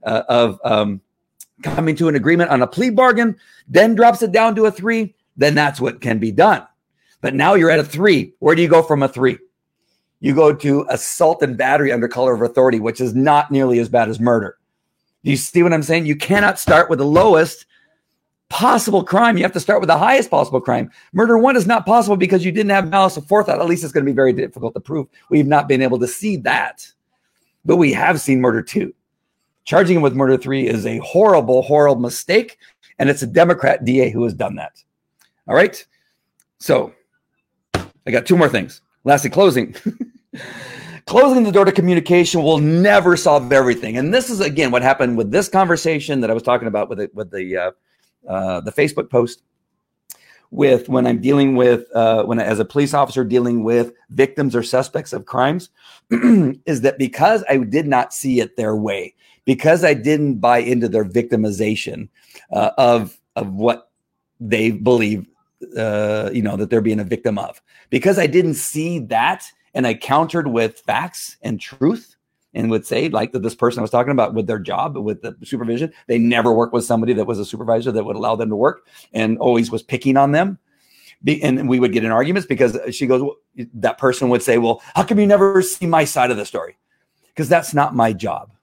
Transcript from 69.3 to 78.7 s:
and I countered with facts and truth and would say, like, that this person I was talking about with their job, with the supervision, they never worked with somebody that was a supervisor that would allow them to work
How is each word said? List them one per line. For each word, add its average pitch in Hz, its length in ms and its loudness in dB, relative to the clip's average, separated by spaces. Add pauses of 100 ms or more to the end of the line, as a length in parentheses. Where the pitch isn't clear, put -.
and 127 120 -2
I 113 80 -2
countered 156 540 -2
with 113 320 -4
facts - 640 -8
and 117 180 -8
truth 160 560 -6 (380)
and 113 160 -4
would 110 160 -2
say, 135 240 -4
like, 113 220 -4
that 123 100 -6
this 110 120 -6
person 120 260 -2
I - 20 -4
was 107 80 -6
talking 123 220 -2
about 117 200 0
with 107 140 -4
their 110 120 -4
job, 104 380 -6
with 107 240 -8
the 113 240 -14
supervision, 120 480 -6 (140)
they 120 120 0
never 117 360 2
worked 117 180 0
with 120 140 -4
somebody 113 260 0
that 104 140 -2
was 110 120 -6
a 101 60 -6
supervisor 117 480 -4
that 107 100 -4
would 107 140 -8
allow 110 200 -4
them 110 120 -4
to 107 80 -4
work 131 300 -2 (260)